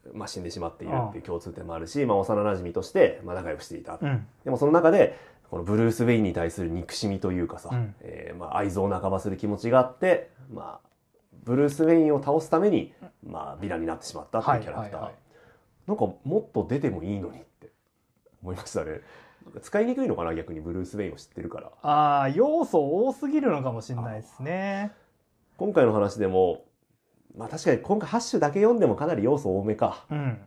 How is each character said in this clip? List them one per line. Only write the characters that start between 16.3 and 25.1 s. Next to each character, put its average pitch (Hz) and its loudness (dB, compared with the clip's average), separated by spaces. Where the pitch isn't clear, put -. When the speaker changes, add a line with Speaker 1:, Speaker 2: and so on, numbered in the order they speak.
Speaker 1:
っ - -8
と 101 -2
出 143 -2
て 143 0
も 85 -6
い 101 -4
い 98 -4
の 87 -8
に - -20
っ - -20
て - -20
思 92 -8
い - -6
ま - -14
し - -14
た 80 -4
ね。 78 -8
な - -20
ん - -20
か - -16
使 202 -2
い 226 2
に 254 0
く 269 -2
い 240 0
の - 0
か - -4
な、 82 -2
逆 80 -8
に 80 -10
ブ 85 -8
ル 92 -4
ー 90 -4
ス・ 104 -12
ウ 104 -4
ェ 95 -4
イ 80 -8
ン - -12
を - -16
知 - -20
っ - -20
て - -14
る - -10
か - -12
ら。 - -18
Speaker 2:
あ 147 4
ー、 143 -4
要 302 4
素 160 2
多 269 0
す 285 -6
ぎ 302 2
る 254 2
の 143 0
か 131 -2
も 113 -6
し 123 -10
ん 117 -4
な 117 -6
い 110 -8
で - -
す - -18
ね。 196 -4
Speaker 1:
あ - -20